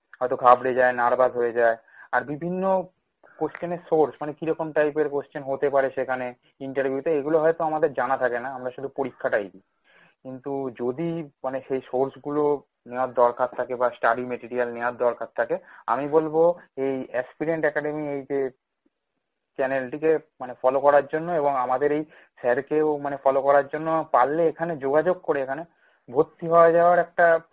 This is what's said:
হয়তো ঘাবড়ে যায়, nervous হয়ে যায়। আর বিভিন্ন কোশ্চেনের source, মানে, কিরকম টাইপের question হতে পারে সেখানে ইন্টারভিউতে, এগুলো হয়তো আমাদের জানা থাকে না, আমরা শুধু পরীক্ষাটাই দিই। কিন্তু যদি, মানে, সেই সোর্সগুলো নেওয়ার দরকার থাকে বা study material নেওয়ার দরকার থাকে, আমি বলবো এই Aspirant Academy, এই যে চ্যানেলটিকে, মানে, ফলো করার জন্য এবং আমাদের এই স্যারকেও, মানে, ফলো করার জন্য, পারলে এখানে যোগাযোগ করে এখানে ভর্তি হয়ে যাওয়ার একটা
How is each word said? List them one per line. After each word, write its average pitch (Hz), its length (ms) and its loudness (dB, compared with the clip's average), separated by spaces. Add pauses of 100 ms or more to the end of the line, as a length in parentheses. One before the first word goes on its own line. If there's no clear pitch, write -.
(200)
হয়তো 127 160 -2
ঘাবড়ে 123 380 6
যায়, 127 180 4
nervous 123 400 2
হয়ে 120 200 0
যায়। 117 240 4 (360)
আর 123 100 2
বিভিন্ন 180 680 -2 (500)
কোশ্চেনের 170 400 -6 (120)
source, 151 300 2
মানে, 147 120 -8
কিরকম 160 400 -6
টাইপের 151 360 0
question 143 340 -8
হতে 135 280 -2
পারে 135 240 2
সেখানে 127 400 -4 (260)
ইন্টারভিউতে, 135 500 -4
এগুলো 151 300 0
হয়তো 165 240 0
আমাদের 156 280 0
জানা 127 240 -2
থাকে 123 220 -2
না, 123 100 -8
আমরা 127 220 -10
শুধু 135 180 -10
পরীক্ষাটাই 127 560 -4
দিই। 95 160 -16 (640)
কিন্তু 135 480 -8 (100)
যদি, 151 480 -4 (160)
মানে, 131 240 -6
সেই 135 120 -2 (100)
সোর্সগুলো 139 720 -2 (240)
নেওয়ার 123 260 -4
দরকার 123 440 4
থাকে 123 200 -4
বা 120 140 0
study 120 320 0
material 123 460 -4
নেওয়ার 120 280 -6
দরকার 120 300 -2 (100)
থাকে, 120 220 -2 (280)
আমি 131 220 0
বলবো 160 460 2 (220)
এই 135 340 -4
Aspirant 156 540 -4
Academy, 151 440 -4
এই 143 140 -6
যে 135 280 -4 (1040)
চ্যানেলটিকে, 135 640 0 (220)
মানে, 127 220 -10
ফলো 135 180 2
করার 143 260 2
জন্য 160 260 -6
এবং 143 240 -2
আমাদের 131 360 -2
এই 151 120 -2 (360)
স্যারকেও, 147 580 0
মানে, 143 260 -8
ফলো 135 180 2
করার 139 260 4
জন্য, 160 440 -4
পারলে 143 360 2
এখানে 165 280 -4
যোগাযোগ 151 400 0
করে 156 260 -2
এখানে 135 220 -6 (460)
ভর্তি 156 360 -2
হয়ে 165 260 8
যাওয়ার 175 260 6
একটা 170 420 2 (120)